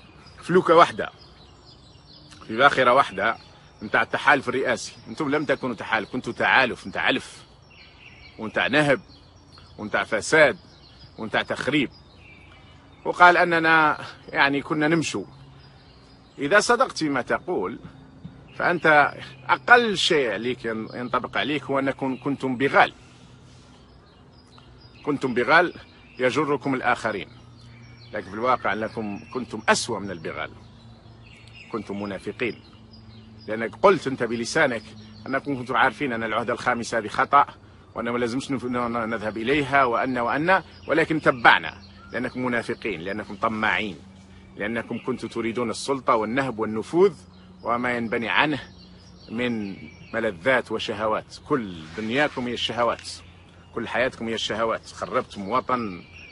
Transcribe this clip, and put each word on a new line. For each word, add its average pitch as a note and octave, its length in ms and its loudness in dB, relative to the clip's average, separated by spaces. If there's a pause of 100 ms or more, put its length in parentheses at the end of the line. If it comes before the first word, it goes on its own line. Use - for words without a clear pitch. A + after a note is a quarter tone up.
(420)
فلوكة F3 320 4
واحدة، D#3 360 4 (1400)
في A2 100 -6
باخرة C3 360 6
واحدة A2+ 440 2 (460)
متاع A2+ 200 0
التحالف C3+ 460 2
الرئاسي. B2 480 -2 (120)
أنتم C3+ 220 -4
لم D3+ 140 0
تكونوا B2+ 320 -2
تحالف، G#2+ 360 -4
كنتوا - 200 -6
تعالف A2 540 2
متاع F2 160 -6
علف A#2+ 420 -4 (920)
ومتاع G#2+ 280 -2
نهب C3+ 340 2 (800)
ومتاع G#2+ 260 -2
فساد A#2+ 540 4 (600)
ومتاع A#2 240 -2
تخريب. C3 480 -2 (1120)
وقال F3 320 8
أننا D#3+ 640 4 (300)
يعني C#3 340 2
كنا D3+ 260 0
نمشوا. C#3 360 0 (1120)
إذا D#3+ 220 4
صدقت A3+ 440 2
ما C#3 180 0
تقول B2 560 -2 (800)
فأنت D3+ 580 4 (340)
أقل A#3 480 4
شيء C#3+ 340 2
عليك A#2+ 340 -4
ين-، A2 300 -6
ينطبق A#2+ 440 -4
عليك C3 260 -2
هو C#3 140 -2
أنكم C3+ 460 -2
كنتم C3 320 -4
بغال، C#3 360 4 (2000)
كنتم C3+ 300 -2
بغال C#3+ 400 4 (440)
يجركم C#3 560 0
الآخرين، A2+ 540 -2 (840)
لكن G2 160 -8
في F#2+ 60 -14
الواقع A#2 380 0
أنكم G#2 480 -6 (140)
كنتم A2+ 340 -8
أسوأ A#2 300 0
من G2 120 -8
البغال، D#2+ 400 -10 (1200)
كنتم G2+ 300 -8
منافقين، G#2 600 -8 (840)
لأنك A2 280 -6
قلت F#3+ 300 4
أنت C3 160 -2
بلسانك A#2 600 0 (440)
أنكم C3+ 320 -4
كنتم B2 180 -4
عارفين B2+ 360 2
أن A2+ 120 -4
العهدة A2+ 280 -2
الخامسة A#2 460 -2
هذه G#2+ 100 -4
خطأ - 380 4 (480)
وأن A#2 160 -4
ما A#2+ 80 -2
لازمش B2 320 -2
نف-، B2 140 -4
ن-، A#2+ 280 -2
ن-، A2+ 180 -4
نذهب G#2+ 260 -4
إليها C3+ 480 2
وأن، A#2+ 340 0
وأن، D3+ 440 0 (260)
ولكن D#3 320 0
تبعنا A#2 600 2 (300)
لأنكم B2 320 -6
منافقين، A#2 560 -4
لأنكم G2+ 360 -8
طماعين، G#2+ 640 -2 (580)
لأنكم A2+ 500 -6
كنتم A#2 220 -6
تريدون A2+ 420 -4
السلطة C3+ 440 -2
والنهب A2+ 440 -2
والنفوذ A2 560 2 (480)
وما A#2+ 340 -2
ينبني A#2 320 -2
عنه C3 320 2 (720)
من A2 460 -4 (380)
ملذات A2+ 580 0
وشهوات. G#2+ 640 -4 (120)
كل A2+ 260 -2 (220)
دنياكم A#2+ 500 -2
هي A#2+ 80 -6
الشهوات، A#2 560 -2 (640)
كل A2+ 140 -6
حياتكم A#2+ 400 -2
هي A2+ 60 -4
الشهوات. A2 520 -4
خربتم G2 640 -6
وطن A#2 560 -4 (280)